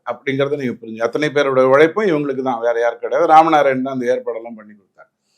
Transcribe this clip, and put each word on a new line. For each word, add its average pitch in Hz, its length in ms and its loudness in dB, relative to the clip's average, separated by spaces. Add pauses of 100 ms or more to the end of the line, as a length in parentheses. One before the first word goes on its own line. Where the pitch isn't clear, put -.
அப்படிங்கறத 139 520 -4
நீங்க 131 160 -6
புரிஞ்சு, 113 300 -12
அத்தனை 147 260 -2
பேரோட 135 340 0
உழைப்பும் 160 440 4
இவங்களுக்கு 143 360 -2
தான், 123 180 -4
வேற 117 200 -2
யாரும் 117 180 -2
கிடையாது. 143 340 0
ராமநாராயண் 147 500 4
தான் 135 120 -6
அந்த 123 120 -6
ஏற்பாடெல்லாம் 117 500 -6
பண்ணி 104 160 -20
கொடுத்தாரு. - 360 -20 (300)